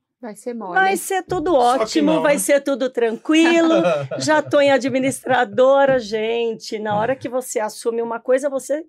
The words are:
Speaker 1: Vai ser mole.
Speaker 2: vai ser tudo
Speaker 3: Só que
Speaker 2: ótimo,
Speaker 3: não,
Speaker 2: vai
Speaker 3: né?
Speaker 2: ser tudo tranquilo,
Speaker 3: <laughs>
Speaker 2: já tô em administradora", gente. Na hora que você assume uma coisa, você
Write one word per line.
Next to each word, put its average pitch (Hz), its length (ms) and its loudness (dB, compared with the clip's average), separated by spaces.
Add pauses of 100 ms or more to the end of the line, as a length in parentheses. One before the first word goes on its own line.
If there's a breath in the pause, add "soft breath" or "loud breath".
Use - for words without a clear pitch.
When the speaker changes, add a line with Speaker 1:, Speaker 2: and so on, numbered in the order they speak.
(200)
Speaker 1:
Vai 220 160 -14
ser 240 200 -12
mole. 202 180 -10
Speaker 2:
vai 381 240 0
ser 381 240 -4
tudo 359 300 -4
Speaker 3:
Só 254 260 4
que 226 60 0
Speaker 2:
ótimo, 302 300 0
Speaker 3:
não, 320 100 0
Speaker 2:
vai 302 100 4
Speaker 3:
né? 285 60 -2
Speaker 2:
ser 285 220 2
tudo 262 280 -2
tranquilo, 320 800 2
Speaker 3:
<laughs> 165 480 0
Speaker 2:
já 294 240 0
tô 294 180 0
em 285 120 4
administradora", 262 1300 2
gente. 226 800 -4
Na 214 180 -2
hora 233 180 -2
que 269 140 -10
você 247 300 -6
assume 226 420 -6
uma 233 180 -6
coisa, 254 300 0
você 269 400 -6